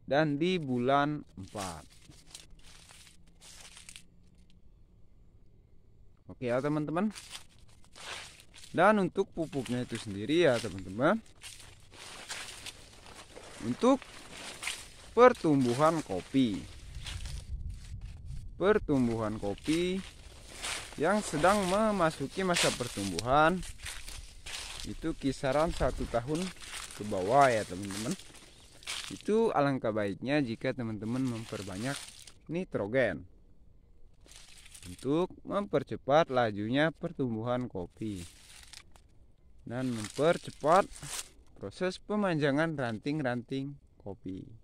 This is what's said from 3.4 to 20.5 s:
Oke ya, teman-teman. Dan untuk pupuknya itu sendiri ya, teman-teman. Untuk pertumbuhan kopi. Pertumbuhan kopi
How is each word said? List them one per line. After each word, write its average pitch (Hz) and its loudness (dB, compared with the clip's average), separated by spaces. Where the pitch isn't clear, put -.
Oke 117 -6
ya, 123 2
teman-teman. 151 0
Dan 202 8
untuk 190 2
pupuknya 127 -2
itu 117 -6
sendiri 107 0
ya, 127 6
teman-teman. 107 0
Untuk 233 4
pertumbuhan 156 6
kopi. 101 0
Pertumbuhan 120 2
kopi 165 0